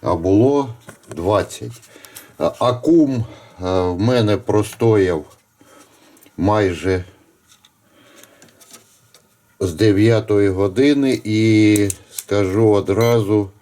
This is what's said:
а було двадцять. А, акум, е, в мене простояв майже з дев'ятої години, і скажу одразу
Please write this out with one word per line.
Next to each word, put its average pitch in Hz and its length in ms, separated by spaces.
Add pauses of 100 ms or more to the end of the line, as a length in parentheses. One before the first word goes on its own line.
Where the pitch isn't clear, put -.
а 90 120
було 117 600 (360)
двадцять. 101 720 (560)
А, - 200
акум, 135 560
е, 117 100 (560)
в 90 200
мене 110 360
простояв 101 880 (1120)
майже 92 680 (2500)
з 92 120
дев'ятої 104 760
години, 120 760
і 107 640 (240)
скажу 101 580
одразу 104 800 (120)